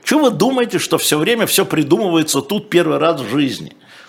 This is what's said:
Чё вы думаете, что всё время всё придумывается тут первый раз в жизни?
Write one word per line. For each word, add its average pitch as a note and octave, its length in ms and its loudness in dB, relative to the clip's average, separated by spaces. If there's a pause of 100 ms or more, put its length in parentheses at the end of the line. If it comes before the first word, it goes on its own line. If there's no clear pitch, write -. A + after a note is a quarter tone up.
Чё D4 140 2
вы C#4 100 4
думаете, A3+ 500 0
что - 180 -2
всё - 200 0
время G#3+ 280 0
всё F#3+ 200 0
придумывается D#3+ 760 0
тут G3+ 280 -6
первый D#3+ 300 2
раз D#3+ 200 0
в A#2 100 -8
жизни? A#2 460 -4 (340)